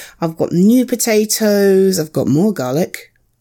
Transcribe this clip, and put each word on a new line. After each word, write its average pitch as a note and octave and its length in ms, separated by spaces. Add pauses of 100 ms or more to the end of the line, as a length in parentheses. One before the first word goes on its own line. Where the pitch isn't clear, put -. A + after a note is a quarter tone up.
(200)
I've E3 180
got - 140
new A3 340
potatoes, G#3 1120
I've D#3 140
got C3+ 140
more F3 260
garlic. C3+ 580 (280)